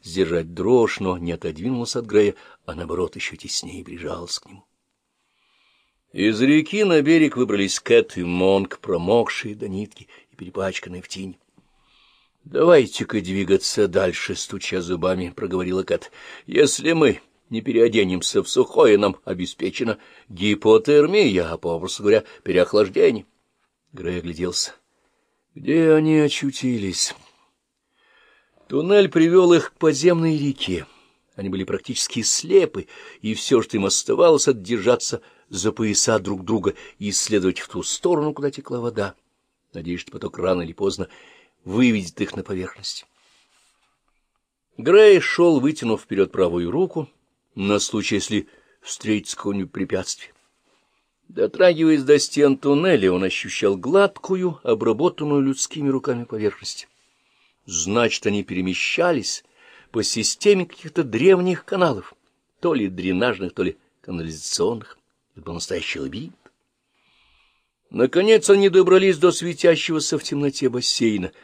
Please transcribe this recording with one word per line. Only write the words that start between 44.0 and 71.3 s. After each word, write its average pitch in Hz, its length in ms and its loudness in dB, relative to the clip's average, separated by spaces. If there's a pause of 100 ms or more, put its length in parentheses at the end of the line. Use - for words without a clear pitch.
Грей 196 440 8
шёл, 170 400 4
вытянув 127 400 -2
вперёд 95 300 0
правую 87 400 0
руку, 165 380 -4 (460)
на 101 240 0
случай, 107 360 -4
если 101 320 -4 (340)
встретится - 540 -6
какое-нибудь 101 360 -6
препятствие. - 600 -8 (960)
Дотрагиваясь 156 760 2
до 143 160 6
стен 139 380 2
туннеля, 143 540 2
он 90 120 0
ощущал 98 520 -2
гладкую, 180 880 0
обработанную 135 800 0
людскими 135 480 -4
руками 131 340 -2
поверхность. - 640 -6 (800)
Значит, 107 640 -2
они 101 160 -2
перемещались 95 1000 -4 (480)
по 110 120 -2
системе 185 600 0
каких-то - 380 -6
древних 180 600 2
каналов, 160 480 -2 (480)
то 170 120 0
ли 110 140 -2
дренажных, 92 680 -4
то 95 100 -4
ли 87 140 -4 (240)
канализационных. 85 960 -8 (360)
Это 101 100 -20
был 82 120 -12
настоящий - 440 -8
лабиринт. 78 360 -10 (1500)
Наконец 196 600 2
они 196 200 6
добрались 185 480 6
до 170 140 4
светящегося 165 840 0
в 147 60 -8
темноте 143 460 -2
бассейна, 113 640 -2 (120)